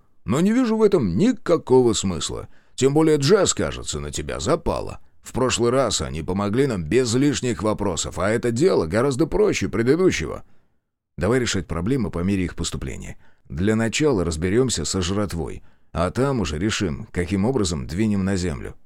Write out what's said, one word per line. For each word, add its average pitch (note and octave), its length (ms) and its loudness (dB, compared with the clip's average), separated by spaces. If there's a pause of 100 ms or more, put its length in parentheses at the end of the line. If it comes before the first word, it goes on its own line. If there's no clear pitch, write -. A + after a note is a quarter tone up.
(260)
но C3 140 0
не F#3+ 140 4
вижу A#3 220 2
в A3 60 0
этом D3+ 360 4
никакого C3 760 4
смысла. D2+ 540 -4 (260)
Тем C3+ 220 2
более D#3 220 6
Джесс, E3 360 4
кажется, C#2 460 -4
на D2 120 -8
тебя C#2 280 -6
запала. D2+ 640 -4 (200)
В - 120 -18
прошлый A#2+ 360 0
раз A#2+ 320 0
они D2+ 220 -6
помогли G2+ 420 0
нам G#2 180 -2
без A#2 300 2
лишних B2+ 480 0
вопросов, G2+ 560 -2
а F#2 120 0
это A2+ 220 0
дело B2 360 2
гораздо B2+ 400 0
проще F3+ 420 0
предыдущего». A#2 720 0 (720)
«Давай A2 240 2
решать G#2 280 -2
проблемы F#2+ 420 -2
по E2+ 140 -4
мере F#2+ 220 0
их E2 100 -8
поступления. C2+ 640 -8 (320)
Для G2 260 0
начала A2+ 480 2
разберёмся F2+ 600 0
со F#2+ 200 -2
жратвой, F2 580 -4 (300)
а F2 180 0
там C3 300 0
уже D#2 180 -2
решим, F2+ 540 -2
каким F#2+ 340 0
образом F#2 400 0
двинем G2 400 0
на G2 100 0
Землю». D2+ 400 -4 (100)